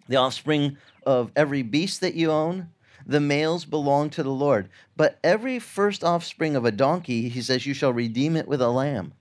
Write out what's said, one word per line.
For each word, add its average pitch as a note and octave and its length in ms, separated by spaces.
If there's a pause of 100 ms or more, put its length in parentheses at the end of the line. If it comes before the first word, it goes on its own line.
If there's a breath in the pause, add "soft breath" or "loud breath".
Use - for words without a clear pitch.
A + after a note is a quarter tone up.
the B2+ 80
offspring C#3+ 640 (260 loud breath)
of B2 320
every C#3+ 260
beast D3+ 380
that F#3 140
you D#3+ 160
own, E3+ 400 (360 loud breath)
the D3 140
males D3+ 440
belong D3 460
to D#3 120
the C3+ 80
Lord. C3 380 (260 soft breath)
But D#3 300
every A3 340
first G3+ 460
offspring E3 500
of A#2+ 120
a A#2 40
donkey," C3 580
he A#2+ 140
says, B2+ 220
"you C#3 100
shall C#3 180
redeem A#2+ 440
it D#3 100
with C#3 140
a B2 80
lamb. B2 520